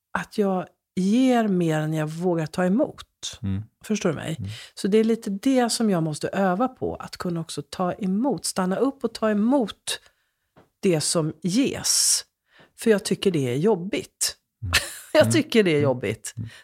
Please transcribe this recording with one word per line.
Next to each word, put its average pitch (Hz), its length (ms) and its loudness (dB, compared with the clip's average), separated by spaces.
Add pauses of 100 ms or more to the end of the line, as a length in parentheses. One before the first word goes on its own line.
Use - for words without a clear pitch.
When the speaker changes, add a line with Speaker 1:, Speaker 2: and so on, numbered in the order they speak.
(180)
Speaker 1:
att - 200 -6
jag 190 300 0 (280)
ger 226 520 2
mer 170 320 2
än 156 140 -2
jag 156 140 -2
vågar 165 380 -2
ta 180 200 -2
emot. - 760 -4
Speaker 2:
Mm. 98 220 -4 (200)
Speaker 1:
Förstår 202 260 -2
du 139 60 -2
mig? - 240 -8
Speaker 2:
Mm. 98 100 -8 (240)
Speaker 1:
Så - 140 -6
det 196 100 4
är 220 60 4
lite 226 260 -2
det 240 400 0
som 226 200 0
jag 170 140 2
måste 151 260 -4
öva 196 380 0
på. 82 280 -6
Att - 220 -14
kunna 175 240 -4
också - 200 -8
ta 180 320 -4
emot, 202 520 -2
stanna 185 300 0
upp 254 280 -2
och 226 100 -4
ta 220 160 -2
emot 220 680 0 (800)
det 165 200 2
som 156 320 0 (100)
ges. - 800 0 (520)
För - 140 0
jag 196 140 4
tycker 196 260 0
det 135 220 0
är - 20 -2
jobbigt. 190 800 -2 (260)
Speaker 2:
Mm. 90 80 -6 (220)
Speaker 1:
<laughs> - 200 -8
Jag 311 80 8
Speaker 2:
Mm. 113 120 4
Speaker 1:
tycker - 300 4
det 180 80 4
är - 20 4
Speaker 2:
Mm. 147 100 4
Speaker 1:
jobbigt 123 540 -2
Speaker 2:
Mm. 113 120 -8 (140)